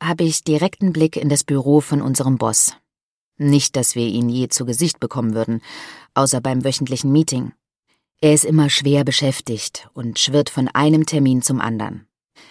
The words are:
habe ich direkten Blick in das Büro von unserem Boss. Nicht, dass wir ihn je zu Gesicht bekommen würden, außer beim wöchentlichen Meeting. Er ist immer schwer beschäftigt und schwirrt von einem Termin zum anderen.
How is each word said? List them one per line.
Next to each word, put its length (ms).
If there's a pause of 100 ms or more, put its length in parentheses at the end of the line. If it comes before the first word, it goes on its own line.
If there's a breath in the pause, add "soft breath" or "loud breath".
habe 220
ich 220
direkten 480
Blick 240
in 120
das 140
Büro 380
von 200
unserem 380
Boss. 380 (600)
Nicht, 380
dass 220
wir 100
ihn 220
je 180
zu 180
Gesicht 360
bekommen 340
würden, 260 (540 loud breath)
außer 260
beim 220
wöchentlichen 480
Meeting. 420 (680)
Er 120
ist 120
immer 260
schwer 320
beschäftigt 880
und 280
schwirrt 300
von 180
einem 360
Termin 380
zum 180
anderen. 460 (440 soft breath)